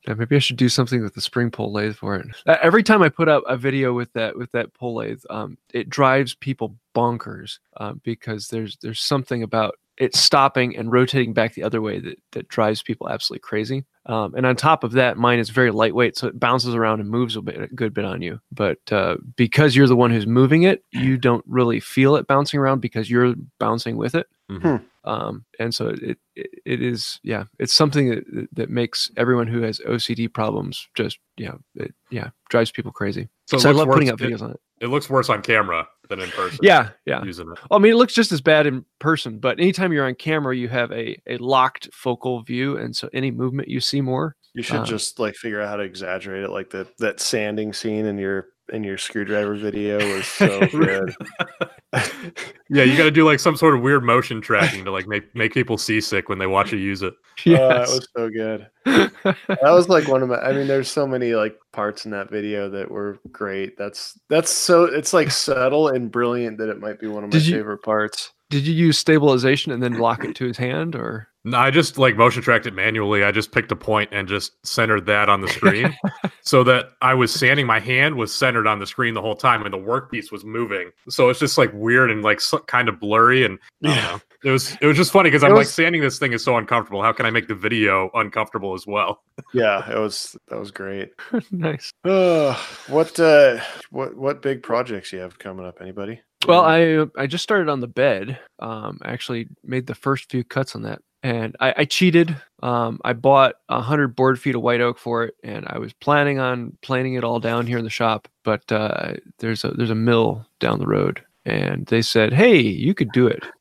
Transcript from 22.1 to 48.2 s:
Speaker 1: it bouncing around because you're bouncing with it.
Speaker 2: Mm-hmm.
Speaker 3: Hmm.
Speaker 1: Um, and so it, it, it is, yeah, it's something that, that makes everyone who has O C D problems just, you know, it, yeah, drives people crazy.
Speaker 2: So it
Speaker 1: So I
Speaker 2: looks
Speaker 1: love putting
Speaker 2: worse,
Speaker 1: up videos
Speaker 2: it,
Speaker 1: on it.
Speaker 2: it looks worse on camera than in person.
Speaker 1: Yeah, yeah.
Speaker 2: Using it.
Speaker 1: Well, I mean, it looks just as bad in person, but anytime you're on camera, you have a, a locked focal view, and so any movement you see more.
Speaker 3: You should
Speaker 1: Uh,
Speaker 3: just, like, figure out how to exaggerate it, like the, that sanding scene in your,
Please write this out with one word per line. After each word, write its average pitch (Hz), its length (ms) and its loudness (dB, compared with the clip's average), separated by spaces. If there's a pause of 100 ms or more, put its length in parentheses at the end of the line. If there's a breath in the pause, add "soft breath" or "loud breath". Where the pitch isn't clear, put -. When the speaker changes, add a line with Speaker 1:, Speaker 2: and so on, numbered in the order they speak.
Speaker 1:
it 131 140 -2
bouncing 139 320 0
around 135 180 2
because 113 320 -6
you're 120 240 4 (240)
bouncing 113 380 -2
with 113 180 -4
it. 165 140 -2 (200)
Speaker 2:
Mm-hmm. 107 280 0
Speaker 3:
Hmm. - 80 -8 (200)
Speaker 1:
Um, 107 400 -6 (160)
and 117 120 -4
so 113 180 -4
it, - 280 -8 (160)
it, - 160 -14 (140)
it 123 180 -4
is, 120 400 -6
yeah, 104 220 -6 (160)
it's - 120 -4
something 143 380 2
that, - 440 -6
that 113 160 -6
makes 120 460 -4
everyone 120 300 2
who 117 160 -4
has 110 240 -6
O 117 120 -2
C 117 180 -4
D 117 100 -4
problems 107 680 -6
just, - 260 -4 (160)
you 110 100 -10
know, - 140 -14 (160)
it, - 180 -12 (160)
yeah, 120 200 -8 (180)
drives 117 240 2
people - 180 -10
crazy. 104 380 -6 (180)
Speaker 2:
So 139 100 -2
it 127 40 2
Speaker 1:
So 147 80 6
I 143 40 8
Speaker 2:
looks 151 140 4
Speaker 1:
love 131 80 4
putting 143 140 6
Speaker 2:
worse, 113 60 0
Speaker 1:
up 110 40 -10
videos 123 160 -4
Speaker 2:
it, 104 80 -8
Speaker 1:
on 113 80 -10
it. - 100 -18 (200)
Speaker 2:
it 120 80 -6
looks 139 200 -4
worse 131 200 0
on 107 140 -2
camera 95 440 0 (220)
than 95 120 -8
in 90 100 -8
person. 95 300 -6
Speaker 1:
Yeah, 151 280 6 (160)
yeah. - 180 -4
Speaker 2:
Using 87 300 -12
it. 87 60 -18 (120)
Speaker 1:
Well, 208 80 6
I 196 40 6
mean, 220 100 8
it 226 40 4
looks 240 180 4
just 226 180 2
as 147 80 -2
bad 151 260 4
in 131 180 -4 (140)
person, 135 400 -4
but 123 220 -2
anytime 180 320 2
you're 139 140 0
on 127 100 -4
camera, 147 400 -4
you 123 120 -6
have 120 220 -2
a, 113 260 -8 (120)
a 123 80 -6
locked 127 560 0
focal 123 500 -6
view, 127 340 -4
and 117 200 -10
so - 160 -8
any 131 180 -4
movement 127 380 -6
you 135 100 -6
see - 220 -2
more. 135 340 -4 (200)
Speaker 3:
You 120 100 -10
should 120 160 -4
Speaker 1:
Uh, 113 40 -4
Speaker 3:
just, 110 360 -8
like, 104 160 -4
figure 104 240 -8
out 104 80 -4
how 104 80 -8
to 104 80 -6
exaggerate 95 580 -10
it, 98 80 -8
like 95 200 -10
the, 95 180 -10 (100)
that 110 220 -4
sanding 107 520 -4
scene 107 340 -4
in 101 120 -4
your, 98 300 -6 (240)